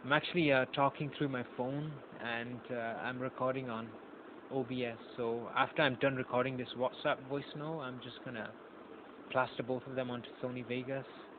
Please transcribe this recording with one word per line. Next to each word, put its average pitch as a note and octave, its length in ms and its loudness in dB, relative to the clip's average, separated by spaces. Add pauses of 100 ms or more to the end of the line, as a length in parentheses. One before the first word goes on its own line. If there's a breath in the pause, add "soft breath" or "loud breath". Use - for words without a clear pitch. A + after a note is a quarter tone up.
I'm C3 100 2
actually, D3+ 380 6
uh, C3 220 8
talking C#3 380 4
through D3 180 2
my B2+ 140 0 (140)
phone, C#3 440 -2 (180)
and, A#2 500 -2
uh, - 60 -2
I'm A2+ 460 -2
recording C3 480 0
on A2+ 280 -4 (520)
O C3+ 140 2
B B2+ 220 0
S. A#2 140 -2 (160)
So A#2 400 0
after B2+ 260 4
I'm C#3 160 8
done C3+ 180 4
recording B2+ 420 2
this B2 180 -4
WhatsApp B2+ 520 2
voice C#3 280 -2
mail, D#3 260 -4
I'm B2+ 180 -6
just A#2+ 220 -10
gonna A2 340 -6 (760)
plaster B2+ 320 2
both B2 240 0
of C3+ 80 -8
them B2+ 160 0
onto A#2+ 180 -4 (120)
Sony B2+ 240 -2
Vegas. B2+ 420 -2 (320)